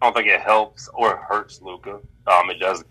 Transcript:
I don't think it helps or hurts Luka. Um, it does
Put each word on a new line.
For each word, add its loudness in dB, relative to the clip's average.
I 2
don't 2
think 0
it 2
helps 0
or 0
hurts -8
Luka. -16
Um, 4
it -8
does -4